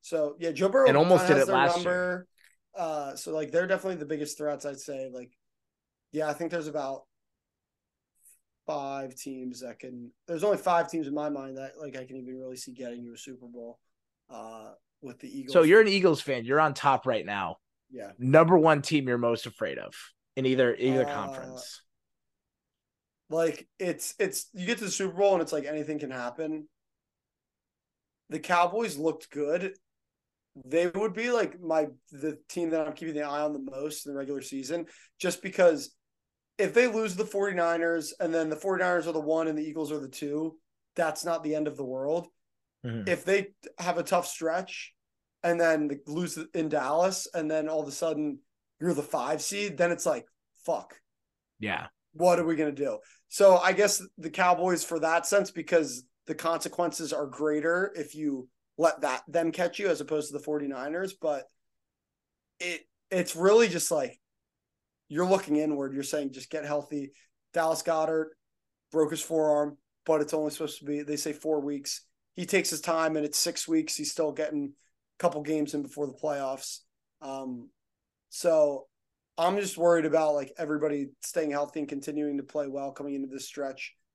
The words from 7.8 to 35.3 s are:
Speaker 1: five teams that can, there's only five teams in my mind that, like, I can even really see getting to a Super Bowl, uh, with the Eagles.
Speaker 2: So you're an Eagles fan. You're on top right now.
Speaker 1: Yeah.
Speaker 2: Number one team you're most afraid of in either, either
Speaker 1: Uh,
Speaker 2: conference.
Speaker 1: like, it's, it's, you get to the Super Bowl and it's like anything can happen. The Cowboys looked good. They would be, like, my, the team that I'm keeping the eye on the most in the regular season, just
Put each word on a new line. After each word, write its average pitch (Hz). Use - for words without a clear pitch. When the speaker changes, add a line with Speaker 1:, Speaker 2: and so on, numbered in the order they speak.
Speaker 1:
five 139
teams 127
that 120
can, 123
there's 170
only 196
five 170
teams 156
in 139
my 151
mind 135
that, 135
like, 139
I 131
can 131
even 127
really 127
see 123
getting 120
to 117
a 117
Super 123
Bowl, 117
uh, 110
with 127
the 127
Eagles. 135
Speaker 2:
So 175
you're 190
an 220
Eagles 185
fan. 123
You're 139
on 156
top 135
right 113
now. 95
Speaker 1:
Yeah. 104
Speaker 2:
Number 160
one 156
team 139
you're 123
most 117
afraid 87
of 50
in 131
either, 127
either 131
Speaker 1:
Uh, 143
Speaker 2:
conference. 131
Speaker 1:
like, 160
it's, 170
it's, 196
you 180
get 233
to 220
the 185
Super 185
Bowl 202
and 175
it's 147
like 147
anything 151
can 135
happen. 151
The 151
Cowboys 175
looked 156
good. 165
They 170
would 190
be, 226
like, 196
my, 160
the 151
team 170
that 160
I'm 147
keeping 160
the 147
eye 147
on 151
the 139
most 135
in 143
the 139
regular 139
season, 139
just 175